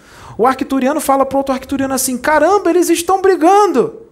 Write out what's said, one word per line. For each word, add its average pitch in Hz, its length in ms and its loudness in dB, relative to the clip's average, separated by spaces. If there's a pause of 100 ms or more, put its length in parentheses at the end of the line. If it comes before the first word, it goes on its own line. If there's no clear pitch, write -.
(380)
o 208 80 0
arcturiano 269 540 -2
fala 269 260 0
pro 269 120 -4
outro 269 160 -2
arcturiano 269 400 -6
assim, 262 240 -4
"Caramba, 320 520 2
eles 330 200 2
estão 370 320 0
brigando." 359 800 2 (100)